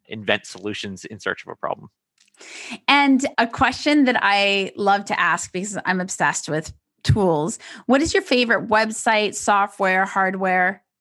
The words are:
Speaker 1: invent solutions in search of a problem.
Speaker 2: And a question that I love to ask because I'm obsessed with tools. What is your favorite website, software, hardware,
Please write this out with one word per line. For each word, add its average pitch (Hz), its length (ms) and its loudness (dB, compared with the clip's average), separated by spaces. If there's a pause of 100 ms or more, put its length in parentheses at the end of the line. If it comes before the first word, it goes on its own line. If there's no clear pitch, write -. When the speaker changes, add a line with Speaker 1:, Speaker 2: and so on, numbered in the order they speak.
Speaker 1:
invent 107 380 -4
solutions 98 600 -10
in - 140 -14
search - 260 -6
of - 40 -16
a - 60 -12
problem. - 340 -8 (1000)
Speaker 2:
And 269 380 4 (120)
a 240 100 2
question 269 580 2
that 247 160 2
I 196 540 2
love 202 300 2
to - 140 -4
ask 170 320 -2
because 190 340 -6
I'm 185 160 0
obsessed 170 460 -2
with 160 260 -4 (300)
tools. 175 560 2 (260)
What 269 160 4
is 320 120 -2
your 392 100 2
favorite 233 440 0
website, 220 680 0
software, 196 720 0
hardware, 190 760 0 (200)